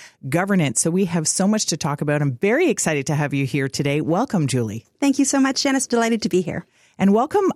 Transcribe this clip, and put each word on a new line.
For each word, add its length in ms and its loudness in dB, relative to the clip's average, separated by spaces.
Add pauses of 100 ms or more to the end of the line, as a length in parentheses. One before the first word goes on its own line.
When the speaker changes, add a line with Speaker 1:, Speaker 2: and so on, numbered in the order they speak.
(280)
Speaker 1:
governance. 520 0
So 120 0
we 140 2
have 200 -2
so 220 0
much 180 0
to 100 -2
talk 260 -4
about. 200 0
I'm 140 0
very 320 2
excited 400 -2
to 80 0
have 180 -2
you 120 0
here 220 -2
today. 320 -2
Welcome, 460 0
Julie. 380 -4 (160)
Speaker 2:
Thank 180 2
you 60 2
so 160 2
much, 220 0
Janice. 260 0
Delighted 340 0
to 60 -2
be 120 2
here. 260 -6 (300)
Speaker 1:
And 160 4
welcome, 420 2